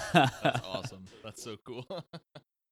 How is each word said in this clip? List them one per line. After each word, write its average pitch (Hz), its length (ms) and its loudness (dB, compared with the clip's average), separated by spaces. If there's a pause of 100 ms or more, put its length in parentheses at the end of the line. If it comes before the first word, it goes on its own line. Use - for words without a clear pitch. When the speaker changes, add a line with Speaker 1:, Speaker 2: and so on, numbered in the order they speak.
Speaker 1:
<laughs> - 120 -6
Speaker 2:
That's 135 540 6
awesome. 95 380 -6 (200)
That's 107 180 -12
so 110 220 -10
cool. 123 240 -10
<laughs> 175 160 -8 (680)